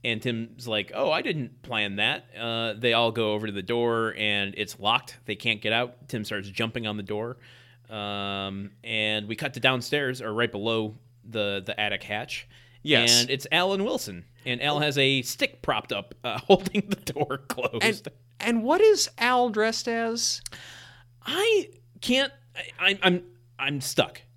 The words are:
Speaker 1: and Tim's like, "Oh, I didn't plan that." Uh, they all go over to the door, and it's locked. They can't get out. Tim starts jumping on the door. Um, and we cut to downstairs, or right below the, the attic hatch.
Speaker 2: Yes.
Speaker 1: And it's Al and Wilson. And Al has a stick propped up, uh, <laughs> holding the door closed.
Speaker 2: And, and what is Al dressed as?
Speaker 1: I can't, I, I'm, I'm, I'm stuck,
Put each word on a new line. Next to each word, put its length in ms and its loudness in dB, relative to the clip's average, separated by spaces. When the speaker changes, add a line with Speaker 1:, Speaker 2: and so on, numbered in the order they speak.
Speaker 1:
and 180 -2
Tim's 460 -6
like, 260 -2
"Oh, 160 0
I 100 0
didn't 420 -6
plan 340 -4
that." 280 0
Uh, 400 -4
they 140 2
all 180 6
go 220 0
over 160 -2
to 40 -6
the 120 -6
door, 520 0
and 400 0
it's 220 -6
locked. 460 0
They 100 -4
can't 260 -2
get 120 0
out. 360 -2
Tim 160 -4
starts 240 -6
jumping 380 -4
on 100 -4
the 60 -6
door. 360 -6
Um, 800 -6
and 420 0
we 80 -6
cut 200 -6
to 60 -8
downstairs, 600 0
or 100 -4
right 200 0
below 460 -2
the, 380 -2
the 140 -6
attic 240 -2
hatch. 420 -6
Speaker 2:
Yes. 400 6
Speaker 1:
And 80 -2
it's 220 -2
Al 200 2
and 120 0
Wilson. 400 -4
And 160 -2
Al 200 0
has 180 0
a 240 4
stick 400 -4
propped 300 -2
up, 220 -6
uh, 140 -4
<laughs> 80 -10
holding 420 4
the 240 -8
door 260 -2
closed. 440 -4
Speaker 2:
And, 260 0
and 240 0
what 160 4
is 280 8
Al 320 4
dressed 380 0
as? 540 -2
Speaker 1:
I 460 2
can't, 320 2
I, 80 -12
I'm, 120 0
I'm, 220 4
I'm 220 -2
stuck, 400 -2